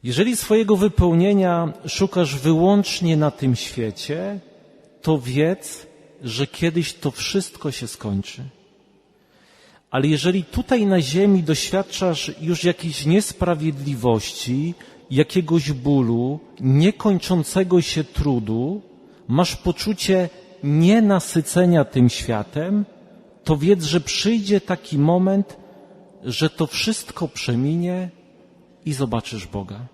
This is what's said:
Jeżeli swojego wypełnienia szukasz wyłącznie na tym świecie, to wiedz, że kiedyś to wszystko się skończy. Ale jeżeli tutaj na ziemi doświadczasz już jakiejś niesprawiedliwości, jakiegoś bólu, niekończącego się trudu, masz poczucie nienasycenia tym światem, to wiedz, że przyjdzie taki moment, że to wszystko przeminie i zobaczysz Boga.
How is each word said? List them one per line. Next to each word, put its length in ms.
Jeżeli 340
swojego 400
wypełnienia 960
szukasz 480
wyłącznie 800
na 140
tym 260
świecie, 840
to 160
wiedz, 680
że 240
kiedyś 480
to 160
wszystko 600
się 180
skończy. 540
Ale 160
jeżeli 380
tutaj 420
na 140
ziemi 420
doświadczasz 1000
już 240
jakiejś 420
niesprawiedliwości, 1700
jakiegoś 640
bólu, 680
niekończącego 1200
się 220
trudu, 800
masz 280
poczucie 720
nienasycenia 1200
tym 240
światem, 760
to 120
wiedz, 280
że 160
przyjdzie 600
taki 380
moment, 580
że 260
to 160
wszystko 640
przeminie 840
i 80
zobaczysz 540
Boga. 340